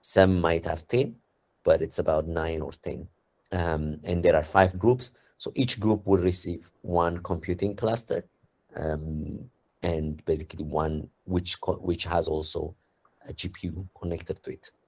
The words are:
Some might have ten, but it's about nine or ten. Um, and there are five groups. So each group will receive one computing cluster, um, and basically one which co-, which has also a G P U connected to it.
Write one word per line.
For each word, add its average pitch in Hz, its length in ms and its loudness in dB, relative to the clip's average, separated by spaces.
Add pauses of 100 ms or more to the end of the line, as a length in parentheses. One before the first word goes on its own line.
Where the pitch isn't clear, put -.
Some 95 380 6
might 82 260 2
have 82 220 -4
ten, 135 280 0 (480)
but 80 180 6
it's 78 180 -4
about 78 280 2
nine 82 340 -2
or 71 100 -8
ten. 73 360 -10 (440)
Um, 78 520 0
and 87 200 -2
there 85 120 8
are 78 80 4
five 95 360 4
groups. 123 320 2 (260)
So - 180 -8
each 127 240 0
group 104 260 2
will 95 120 6
receive 90 540 0 (100)
one 87 380 2
computing 87 560 -2
cluster, 117 500 -2 (500)
um, 78 640 -6 (440)
and 78 420 -2
basically 78 380 -4
one 78 460 -2 (160)
which 90 360 -2
co-, - 140 -2
which 85 300 -2
has 85 220 2
also 78 480 -4 (520)
a - 60 -12
G - 160 -8
P - 180 -10
U 87 200 -8 (120)
connected - 440 -6
to - 80 -12
it. - 200 -16 (160)